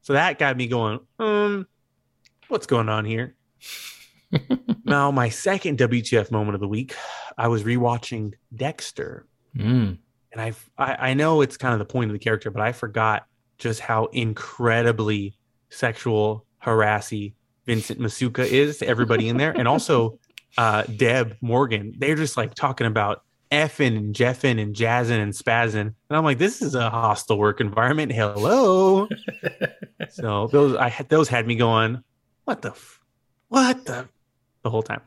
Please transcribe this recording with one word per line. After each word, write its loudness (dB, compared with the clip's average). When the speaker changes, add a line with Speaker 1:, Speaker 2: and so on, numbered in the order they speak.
Speaker 1:
So -4
that 2
got 2
me -2
going, 0
um, 0
what's -4
going 0
on -2
here? -6
<laughs> -20
Now, 4
my 2
second -2
W 2
T 0
F 0
moment -2
of -6
the -4
week, -6
I 0
was 0
rewatching -2
Dexter. -10
Speaker 2:
Mm. 0
Speaker 1:
And -12
I, -6
I, -2
I 0
know 2
it's 0
kind -2
of 0
the -4
point -2
of -6
the -8
character, -2
but -6
I 0
forgot -2
just -4
how 0
incredibly 0
sexual, -2
harassy 0
Vincent -4
Masuka -2
is 2
to -4
everybody 2
in -2
there. 0
And 0
also, 0
<laughs> -8
uh, 2
Deb 0
Morgan. 0
They're 0
just, -4
like, -4
talking -2
about 0
effing 2
and -4
jeffing 2
and -6
jazzing 0
and -2
spazzing. 0
And -6
I'm 2
like, 2
"This 0
is -2
a 0
hostile 0
work 2
environment. 0
Hello." 4
<laughs> -8
So -2
those, 4
I 2
had, -10
those 4
had 0
me 0
going, 2
"What -4
the -8
f-, -20
what 2
the," -10
the -2
whole 0
time. -8